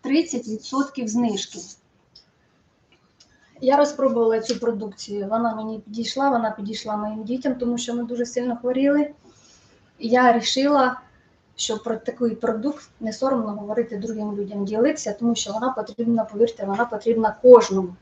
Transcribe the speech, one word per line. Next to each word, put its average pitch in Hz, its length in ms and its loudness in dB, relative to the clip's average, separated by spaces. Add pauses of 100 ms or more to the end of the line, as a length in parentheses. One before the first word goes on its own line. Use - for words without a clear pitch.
тридцять 277 480 -2
відсотків 247 600 -6
знижки. 214 500 -4 (2000)
Я 262 160 4
розпробувала 233 640 2
цю 220 200 -4
продукцію, 208 720 -6
вона 226 240 -2
мені 220 240 -8
підійшла, 233 520 -4
вона 226 200 0
підійшла 214 460 -8
моїм 214 280 -8
дітям, 254 300 -4
тому 240 240 -4
що 240 160 -6
ми 240 100 -4
дуже 240 220 -6
сильно 240 300 -4
хворіли. 277 540 0 (880)
Я 247 340 4
рішила, 262 680 2 (560)
що 214 220 -4
про 226 180 -4
такий 233 380 -2
продукт 226 560 -4 (100)
не 220 120 -6
соромно 233 400 -2
говорити 214 440 -4
другим 208 400 -6
людям, 202 280 -6
ділитися, 226 480 0
тому 233 220 0
що 202 180 -6
вона 226 180 -2
потрібна, 226 540 -2
повірте, 208 420 -2
вона 202 180 0
потрібна 226 580 -2
кожному 196 600 8